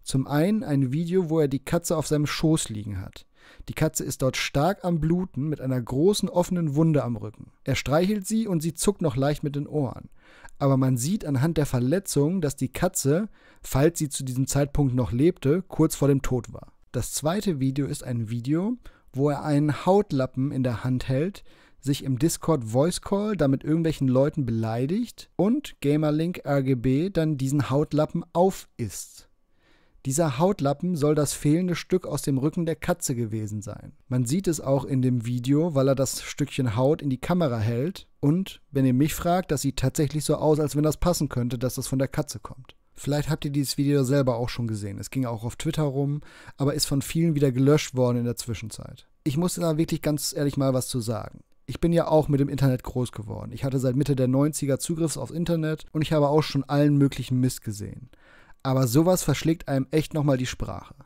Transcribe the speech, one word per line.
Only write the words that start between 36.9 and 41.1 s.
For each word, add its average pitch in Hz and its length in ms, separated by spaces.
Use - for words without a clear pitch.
in 143 80
die 131 100
Kamera 156 400
hält. 120 480
Und 165 400
wenn 135 140
ihr 127 80
mich 143 200
fragt, 180 380
das 143 120
sieht 135 140
tatsächlich 147 460
so 151 120
aus, 151 260
als 143 160
wenn 151 80
das 151 100
passen 165 320